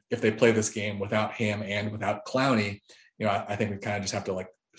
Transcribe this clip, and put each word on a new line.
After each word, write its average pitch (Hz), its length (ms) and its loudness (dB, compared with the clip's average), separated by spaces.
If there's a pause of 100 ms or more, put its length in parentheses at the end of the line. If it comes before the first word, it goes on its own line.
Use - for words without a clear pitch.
(120)
if 117 100 -2
they 107 100 4
play 117 200 6
this 107 180 4
game 104 300 -4
without 104 340 -2
him 104 300 -2
and 104 280 -2
without 104 340 -4
Clowney, 113 540 2 (380)
you 107 80 -2
know, 101 60 4
I, 98 220 -2
I - 20 -2
think 104 160 0
we 98 60 -6
kinda 104 220 -4
just 95 140 -4
have 101 120 -4
to, 98 80 -2
like, 92 140 -6 (320)